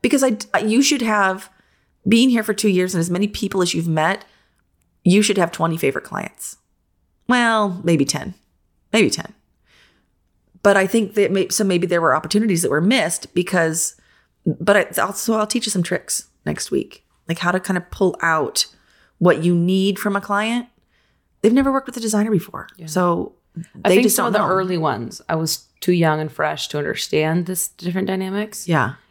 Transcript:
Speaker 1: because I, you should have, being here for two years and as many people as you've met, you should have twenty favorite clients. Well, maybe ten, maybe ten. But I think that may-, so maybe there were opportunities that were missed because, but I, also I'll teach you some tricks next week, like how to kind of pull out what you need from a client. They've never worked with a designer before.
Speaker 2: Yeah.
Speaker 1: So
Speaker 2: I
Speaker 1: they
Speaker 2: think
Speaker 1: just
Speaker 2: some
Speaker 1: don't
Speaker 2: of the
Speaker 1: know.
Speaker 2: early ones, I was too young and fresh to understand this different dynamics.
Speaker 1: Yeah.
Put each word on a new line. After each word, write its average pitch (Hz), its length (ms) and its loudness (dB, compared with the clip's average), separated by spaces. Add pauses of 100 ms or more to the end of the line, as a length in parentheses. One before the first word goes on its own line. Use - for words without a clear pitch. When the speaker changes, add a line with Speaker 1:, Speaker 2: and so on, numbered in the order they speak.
Speaker 1:
because 262 200 2
I, 220 380 0
you 214 220 2
should 277 200 2
have, 202 480 0 (560)
being 233 240 6
here 226 140 2
for 214 100 -2
two 214 140 0
years 185 260 0
and 170 60 0
as 170 100 -2
many 185 160 0
people 196 360 -4
as 175 120 0
you've 170 140 -2
met, 160 360 0 (800)
you 190 200 6
should 202 160 0
have 170 120 2
twenty 165 260 -2
favorite 139 280 -2
clients. - 540 -12 (680)
Well, 220 560 0
maybe 160 220 2
ten, - 300 -8 (580)
maybe 220 180 4
ten. - 240 -8 (1300)
But 202 140 6
I 190 100 2
think 214 280 0
that 202 160 2
may-, 190 180 0
so - 160 -2
maybe 180 220 2
there 170 140 0
were 151 140 4
opportunities 175 480 0
that 139 80 0
were 147 100 2
missed 190 540 0
because, 165 600 0 (480)
but 185 320 2
I, - 260 0
also 202 320 -2
I'll 214 120 0
teach 220 200 -4
you 214 40 -6
some 190 120 0
tricks - 440 -4 (180)
next - 260 -6
week, - 340 -4 (240)
like 165 100 -2
how 175 140 -2
to 185 80 0
kind 185 160 -4
of 175 140 -6
pull 185 300 0
out 160 460 0 (520)
what 170 240 4
you 175 120 2
need 190 440 0
from 202 180 -4
a 196 40 -2
client. 220 460 -2 (760)
They've 226 100 6
never 269 200 2
worked - 140 -2
with 240 100 -12
a - 40 -10
designer 214 300 0
before. - 460 -4
Speaker 2:
Yeah. 165 100 -16
Speaker 1:
So 175 480 -2 (500)
Speaker 2:
I - 60 2
Speaker 1:
they 180 60 6
Speaker 2:
think 240 80 6
Speaker 1:
just 208 120 2
Speaker 2:
some 196 80 0
Speaker 1:
don't - 40 -2
Speaker 2:
of 214 40 -2 (100)
the 165 60 0
Speaker 1:
know. 185 60 2
Speaker 2:
early 185 240 -2
ones, 120 500 -4
I 165 80 -2
was 160 300 -4 (140)
too 180 120 0
young 160 280 2
and 156 100 -6
fresh 151 380 -4
to 147 100 -6
understand 156 680 -2
this 185 220 -6
different 180 400 -6
dynamics. 190 600 -6
Speaker 1:
Yeah. 135 260 0 (160)